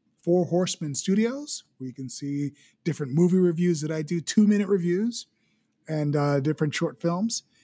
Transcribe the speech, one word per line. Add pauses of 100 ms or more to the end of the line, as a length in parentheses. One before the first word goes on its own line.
(240)
Four
Horsemen
Studios, (160)
where
you
can
see (340)
different
movie
reviews
that
I
do,
two-minute
reviews, (600)
and,
uh,
different
short
films. (200)